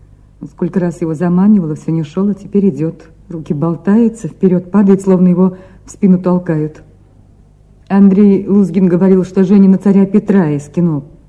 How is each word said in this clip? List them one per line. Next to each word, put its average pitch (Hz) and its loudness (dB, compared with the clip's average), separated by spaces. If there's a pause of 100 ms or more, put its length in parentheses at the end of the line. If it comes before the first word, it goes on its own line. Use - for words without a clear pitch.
(460)
Сколько 175 -6
раз 175 -4
его 165 -6
заманивала, 175 0
всё 143 -8
не 160 -2
шёл, 190 -4
а 202 -4
теперь 196 -2
идёт. 156 -6 (260)
Руки 165 -10
болтаются, 196 -2
вперёд 180 -2
падает, 196 2
словно 185 2
его 180 0 (280)
в - -20
спину 185 0
толкают. 170 -4 (1080)
Андрей 196 2
Лузгин 185 0
говорил, 185 2
что 196 -2
Женя 196 4
на 190 4
царя 196 2
Петра 196 0
из 143 -6
кино 165 -2 (260)